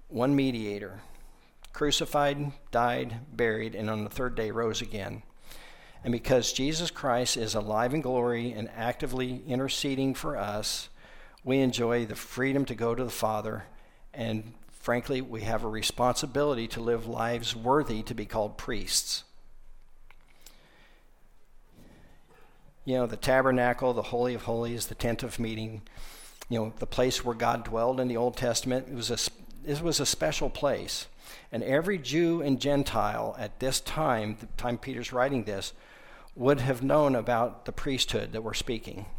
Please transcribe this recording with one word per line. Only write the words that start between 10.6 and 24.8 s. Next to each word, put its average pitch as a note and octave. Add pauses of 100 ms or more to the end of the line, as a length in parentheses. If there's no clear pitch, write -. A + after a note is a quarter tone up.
we C3
enjoy A#2+
the G#2+
freedom C3+
to A#2+
go A#2
to B2+
the A#2+
Father, G#2+ (480)
and A2+ (180)
frankly, B2
we A#2
have A2
a A2
responsibility B2
to A#2
live A2+
lives A#2
worthy B2
to A#2+
be G#2+
called G#2+
priests. - (3500)
You C3
know, B2
the A2+
tabernacle, B2+
the A2+
Holy B2
of A2
Holies, A#2